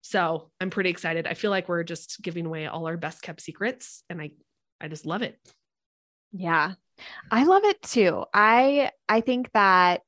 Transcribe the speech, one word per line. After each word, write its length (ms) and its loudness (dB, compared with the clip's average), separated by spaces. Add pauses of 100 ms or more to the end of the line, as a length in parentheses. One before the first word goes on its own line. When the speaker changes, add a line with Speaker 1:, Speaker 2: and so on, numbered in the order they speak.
Speaker 1:
So 580 -4
I'm 100 -4
pretty 200 -2
excited. 360 -6
I 80 -6
feel 160 -4
like 180 -2
we're 140 -2
just 400 -12
giving 240 -8
away 200 -8
all 200 -8
our 100 -6
best 260 -10
kept 180 -16
secrets, 680 -10
and 140 -10
I, 80 -12 (500)
I 60 -12
just 180 -14
love 180 -4
it. 140 -8 (960)
Speaker 2:
Yeah, 420 -2 (560)
I 140 2
love 200 6
it 180 0
too. 500 2
I, 600 4 (160)
I 120 4
think 320 -2
that 560 4